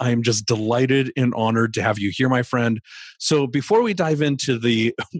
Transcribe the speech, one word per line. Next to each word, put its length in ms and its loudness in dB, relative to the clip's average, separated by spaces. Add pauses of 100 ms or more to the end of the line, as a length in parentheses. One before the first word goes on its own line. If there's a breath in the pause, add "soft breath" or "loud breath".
I 100 0
am 140 2
just 220 0
delighted 680 0
and 200 0
honored 380 0
to 80 -2
have 140 0
you 160 -2
here, 160 0
my 140 2
friend. 380 -2 (400 loud breath)
So 260 2
before 360 2
we 120 -2
dive 260 0
into 380 0
the, 340 2 (120)
<laughs> 160 -18